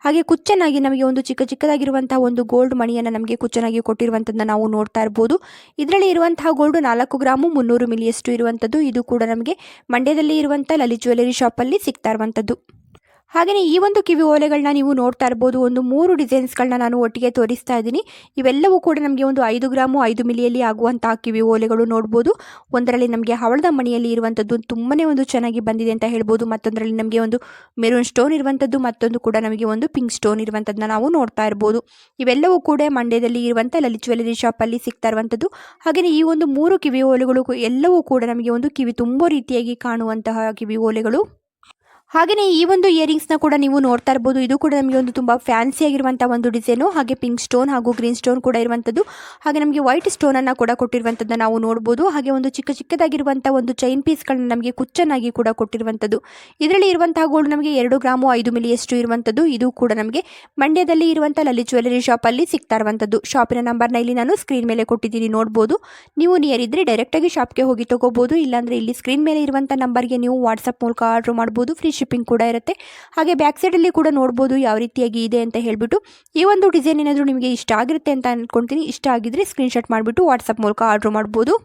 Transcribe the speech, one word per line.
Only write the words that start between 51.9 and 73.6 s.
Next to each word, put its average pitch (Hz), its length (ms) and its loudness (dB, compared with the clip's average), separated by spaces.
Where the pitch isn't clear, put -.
ಹಾಗೆ 285 220 -2
ಒಂದು 269 180 0
ಚಿಕ್ಕ 269 220 -6
ಚಿಕ್ಕದಾಗಿರುವಂಥ 285 800 -2
ಒಂದು 262 220 0
ಚೈನ್ 262 300 -2
ಪೀಸ್‌ಗಳನ್ನ 262 460 -2
ನಮಗೆ 240 220 -2
ಕುಚ್ಚನ್ನಾಗಿ 262 600 -2
ಕೂಡ 226 180 -2
ಕೊಟ್ಟಿರುವಂಥದ್ದು. 220 720 -4
ಇದರಲ್ಲಿ 370 280 4
ಇರುವಂತಹ 339 380 2
ಗೋಲ್ಡ್ 294 240 2
ನಮಗೆ 294 240 -2
ಎರಡು 247 240 2
ಗ್ರಾಮು 254 360 2
ಐದು 233 180 0
ಮಿಲಿಯಷ್ಟು 240 440 -2
ಇರುವಂಥದ್ದು. 233 500 0
ಇದು 254 260 0
ಕೂಡ 240 200 0
ನಮಗೆ 220 320 -2
ಮಂಡ್ಯದಲ್ಲಿ 320 520 2
ಇರುವಂಥ 302 320 0
ಲಲಿತ್ 247 260 0
ಜ್ಯುವೆಲರಿ 247 320 0
ಶಾಪಲ್ಲಿ 247 460 0
ಸಿಗ್ತಾ - 300 -4
ಇರುವಂಥದ್ದು. 214 480 -2
ಶಾಪಿನ 247 360 0
ನಂಬರ್ನ 240 360 0
ಇಲ್ಲಿ 240 180 0
ನಾನು 254 220 0
ಸ್ಕ್ರೀನ್ 247 300 -2
ಮೇಲೆ 226 180 0
ಕೊಟ್ಟಿದ್ದೀನಿ, 226 440 -2
ನೋಡ್ಬೋದು. 220 480 0
ನೀವು 349 200 4
ನಿಯರ್ 285 240 2
ಇದ್ರೆ 247 240 0
ಡೈರೆಕ್ಟಾಗಿ 294 440 0
ಶಾಪ್ಗೆ 262 340 -2
ಹೋಗಿ 247 220 0
ತಗೋಬೋದು. 247 520 0
ಇಲ್ಲಾಂದ್ರೆ 240 400 -2
ಇಲ್ಲಿ 226 160 -4
ಸ್ಕ್ರೀನ್ 269 320 -2
ಮೇಲೆ 302 180 2
ಇರುವಂಥ 277 320 -2
ನಂಬರ್ಗೆ 247 420 0
ನೀವು 247 260 0
WhatsApp 226 400 -2
ಮೂಲಕ 233 200 -2
ಆರ್ಡರ್ 233 320 0
ಮಾಡ್ಬೋದು. 226 400 -2
ಫ್ರೀ 320 160 -2
ಶಿಪ್ಪಿಂಗ್ 247 360 -4
ಕೂಡ 226 160 2
ಇರುತ್ತೆ. 233 300 0
ಹಾಗೆ 320 220 2
ಬ್ಯಾಕ್ 294 260 0